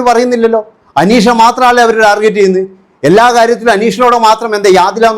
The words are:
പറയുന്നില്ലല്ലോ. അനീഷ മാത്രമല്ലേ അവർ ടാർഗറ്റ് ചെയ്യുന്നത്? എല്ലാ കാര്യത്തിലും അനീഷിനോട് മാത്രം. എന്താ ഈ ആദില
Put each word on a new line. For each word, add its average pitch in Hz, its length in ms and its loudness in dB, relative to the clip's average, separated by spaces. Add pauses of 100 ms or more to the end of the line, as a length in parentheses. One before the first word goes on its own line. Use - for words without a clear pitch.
പറയുന്നില്ലല്ലോ. 233 520 0 (420)
അനീഷ 202 240 2 (160)
മാത്രമല്ലേ 240 440 2
അവർ 226 100 0 (120)
ടാർഗറ്റ് 208 320 0
ചെയ്യുന്നത്? 190 240 0 (440)
എല്ലാ 208 180 4 (120)
കാര്യത്തിലും 233 380 0
അനീഷിനോട് 233 500 0
മാത്രം. 220 320 0
എന്താ 202 160 0
ഈ 185 120 4
ആദില 220 320 -2